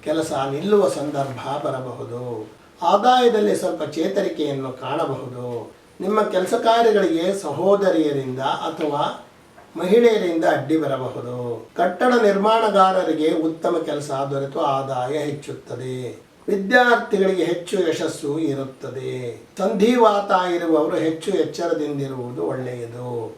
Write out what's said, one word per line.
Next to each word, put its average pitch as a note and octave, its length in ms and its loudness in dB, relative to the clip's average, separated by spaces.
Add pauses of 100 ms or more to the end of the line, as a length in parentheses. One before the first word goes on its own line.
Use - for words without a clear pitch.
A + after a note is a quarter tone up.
ಕೆಲಸ D#3 280 -2
ನಿಲ್ಲುವ D#3+ 560 2
ಸಂದರ್ಭ C3+ 760 -4
ಬರಬಹುದು. A#2 560 -8 (600)
ಆದಾಯದಲ್ಲಿ G#3+ 760 4
ಸ್ವಲ್ಪ E3 260 -4
ಚೇತರಿಕೆಯನ್ನು D#3 920 -2
ಕಾಣಬಹುದು. B2 1040 -8 (220)
ನಿಮ್ಮ G#3 220 0
ಕೆಲಸ F#3 320 0
ಕಾರ್ಯಗಳಿಗೆ G3+ 880 4
ಸಹೋದರಿಯರಿಂದ D#3 1000 2
ಅಥವಾ D3 840 -4 (500)
ಮಹಿಳೆಯರಿಂದ F#3 680 2
ಅಡ್ಡಿ D3 340 0
ಬರಬಹುದು. B2 960 -6
ಕಟ್ಟಡ G#3+ 460 2
ನಿರ್ಮಾಣಗಾರರಿಗೆ F#3+ 1080 4
ಉತ್ತಮ D#3+ 520 0
ಕೆಲಸ D3 260 -6 (200)
ದೊರೆತು C3+ 300 -4
ಆದಾಯ C3+ 580 -2
ಹೆಚ್ಚುತ್ತದೆ. B2+ 920 -8 (380)
ವಿದ್ಯಾರ್ಥಿಗಳಿಗೆ G3+ 960 2
ಹೆಚ್ಚು E3+ 440 -2
ಯಶಸ್ಸು D3+ 500 -4
ಇರುತ್ತದೆ. C3 1080 -6 (120)
ಸಂಧಿವಾತ G#3 720 4 (200)
ಇರುವವರು E3 460 2
ಹೆಚ್ಚು D#3+ 340 -2
ಎಚ್ಚರದಿಂದಿರುವುದು C#3+ 1120 -4
ಒಳ್ಳೆಯದು. A#2+ 960 -8